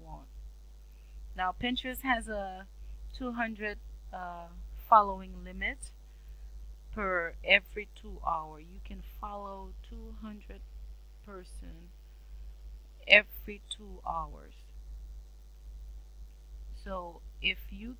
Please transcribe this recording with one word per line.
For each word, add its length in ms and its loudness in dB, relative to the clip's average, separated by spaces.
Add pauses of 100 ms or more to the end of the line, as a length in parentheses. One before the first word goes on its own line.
want. 220 -10 (1080)
Now 220 6
Pinterest 440 2
has 260 4
a 380 -2 (500)
two 160 0
hundred, 460 0 (340)
uh, 360 -4 (420)
following 540 10
limit 480 -2 (1000)
per 420 4 (100)
every 440 4 (120)
two 260 -10
hour. 340 -2
You 240 -12
can 180 -10 (180)
follow 500 -6 (180)
two 320 -10
hundred 400 -10 (640)
person 680 -12 (1160)
every 640 8
two 360 -10
hours. 480 -4 (2250)
So 360 -4 (200)
if 180 4 (120)
you 300 -6